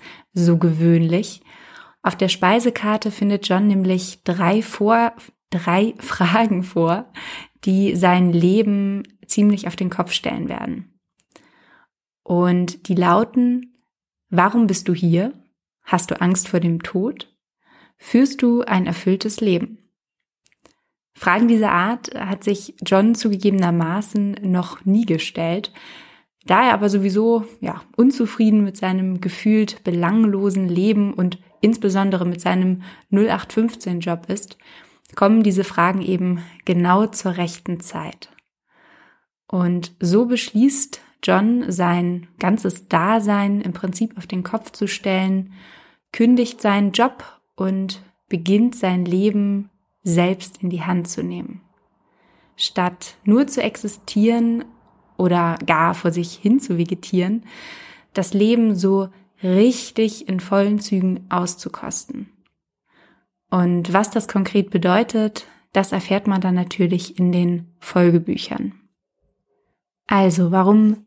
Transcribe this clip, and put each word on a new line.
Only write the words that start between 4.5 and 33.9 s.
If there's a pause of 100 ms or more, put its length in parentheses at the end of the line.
vor-, (380)
drei
<laughs>
Fragen
vor, (540)
die
sein
Leben (240)
ziemlich
auf
den
Kopf
stellen
werden. (1200)
Und
die
lauten: (540)
„Warum
bist
du
hier? (520)
Hast
du
Angst
vor
dem
Tod? (640)
Führst
du
ein
erfülltes
Leben?“ (1400)
Fragen
dieser
Art
hat
sich (100)
John
zugegebenermaßen
noch
nie
gestellt. (760)
Da
er
aber
sowieso, (160)
ja, (140)
unzufrieden
mit
seinem
gefühlt
belanglosen
Leben
und (220)
insbesondere
mit
seinem (280)
null
acht
fünfzehn